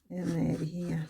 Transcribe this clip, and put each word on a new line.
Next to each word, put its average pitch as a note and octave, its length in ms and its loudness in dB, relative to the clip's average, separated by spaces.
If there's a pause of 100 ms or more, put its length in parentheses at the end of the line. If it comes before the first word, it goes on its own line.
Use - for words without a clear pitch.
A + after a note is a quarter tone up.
(100)
енергія. E3+ 1000 0